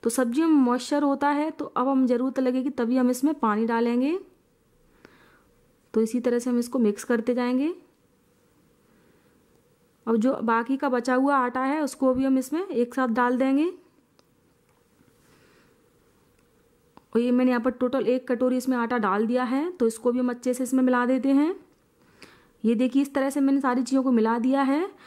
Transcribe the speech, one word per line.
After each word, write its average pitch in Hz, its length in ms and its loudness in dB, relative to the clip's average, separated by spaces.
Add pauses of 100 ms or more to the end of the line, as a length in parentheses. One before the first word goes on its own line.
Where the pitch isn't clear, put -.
तो 233 60 0
सब्जियों 254 380 0
में 311 100 6
मॉइस्चर 262 460 2
होता 277 260 2
है, 294 220 -2
तो 311 160 -10
अब 247 200 -2
हम 262 200 2
ज़रूरत 254 320 0
लगेगी 262 320 0
तभी 247 260 -2
हम 247 120 2
इसमें 269 260 0
पानी 220 300 0
डालेंगे। 240 540 0 (1700)
तो 220 80 2
इसी 226 180 -2
तरह 240 200 0
से 247 100 -6
हम 240 100 0
इसको 240 200 -4
मिक्स 208 240 0
करते 240 300 -2
जाएंगे। 254 400 -2 (2250)
अब 226 100 0
जो 254 260 2
बाकी 233 340 0
का 285 120 -2
बचा 247 260 0
हुआ 269 220 2
आटा 254 260 -2
है 294 180 -2
उसको 262 320 0
भी 262 120 0
हम 269 120 2
इसमें 285 240 -4
एक 240 340 -4
साथ 262 140 -2
डाल 247 280 0
देंगे। 269 340 0 (3250)
और - 100 -8
ये 240 160 2
मैंने 254 200 2
यहाँ 240 120 -2
पर 254 100 0
टोटल 254 340 -2
एक 254 200 0
कटोरी 254 300 0
इसमें 254 200 -2
आटा 240 220 -2
डाल 208 280 0
दिया 247 180 0
है, 277 260 -2
तो 247 160 0
इसको 226 240 -2
भी 247 80 -2
हम 247 100 0
अच्छे 247 240 -4
से 254 100 -4
इसमें 254 200 0
मिला 247 240 2
देते 262 240 0
हैं। 302 240 2 (1080)
ये 226 120 4
देखिए 254 260 2
इस 277 120 -4
तरह 277 160 0
से 285 100 -4
मैंने 277 220 2
सारी 254 220 0
चीज़ों 262 200 0
को 262 80 2
मिला 226 280 2
दिया 262 220 2
है। 294 300 0 (160)